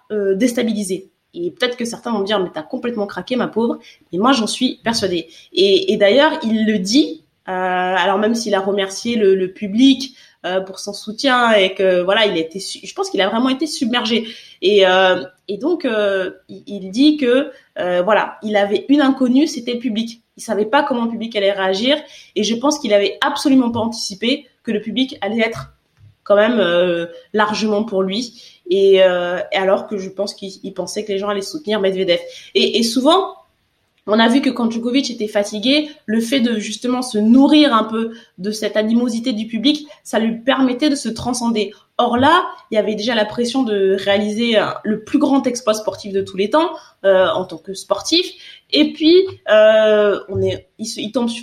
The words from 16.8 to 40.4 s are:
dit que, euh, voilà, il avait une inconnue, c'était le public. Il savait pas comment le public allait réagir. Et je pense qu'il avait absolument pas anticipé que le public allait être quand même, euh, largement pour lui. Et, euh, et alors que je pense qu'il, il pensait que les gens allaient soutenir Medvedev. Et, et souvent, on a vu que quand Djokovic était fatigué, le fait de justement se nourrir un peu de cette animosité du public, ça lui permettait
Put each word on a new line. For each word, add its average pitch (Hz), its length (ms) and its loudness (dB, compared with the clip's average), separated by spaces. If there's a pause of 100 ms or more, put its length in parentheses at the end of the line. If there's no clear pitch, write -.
dit 294 260 4
que, 269 340 0 (280)
euh, 180 220 0
voilà, 196 420 0
il 214 120 -2
avait 202 340 0
une 294 120 4
inconnue, 262 460 2
c'était 247 260 -8
le 233 60 -6
public. 226 420 -6 (160)
Il - 60 -20
savait 208 220 -2
pas 285 180 2
comment 240 220 -2
le 233 40 -4
public 226 260 -8
allait 196 160 2
réagir. 202 460 0 (380)
Et 220 80 0
je 214 120 -2
pense 277 240 -2
qu'il 208 140 -2
avait 202 280 2
absolument 262 500 2
pas 220 80 -4
anticipé 226 680 -4 (160)
que 226 80 -4
le 208 100 -4
public 233 400 -4
allait 220 200 -4
être 226 320 -6 (500)
quand 202 120 4
même, 220 240 4
euh, 175 480 2 (260)
largement 208 500 0
pour 190 200 -2
lui. 196 380 -6 (280)
Et, 196 320 4
euh, 180 380 2 (140)
et - 20 0
alors 190 320 0
que 214 100 -6
je 190 120 -10
pense 202 240 -8
qu'il, 190 180 -14 (100)
il 190 120 -12
pensait 185 320 -8
que 208 60 -6
les 196 60 -2
gens 202 120 -4
allaient 202 120 -4
soutenir 208 380 -4
Medvedev. 185 400 0 (340)
Et, - 240 2
et 233 60 0
souvent, 269 500 2 (760)
on 214 100 2
a 226 80 6
vu 269 140 4
que 277 80 0
quand 233 200 -2
Djokovic 240 400 -2
était 214 180 -6
fatigué, 214 600 -2 (160)
le 220 160 0
fait 269 200 -2
de 226 180 0
justement 247 420 -4
se 214 160 -6
nourrir 269 560 6
un 214 100 4
peu 226 300 -6 (240)
de 196 140 -6
cette 208 260 -6
animosité 233 560 0
du 214 140 -6
public, 277 400 0 (160)
ça 220 160 -4
lui 226 180 -2
permettait 262 520 0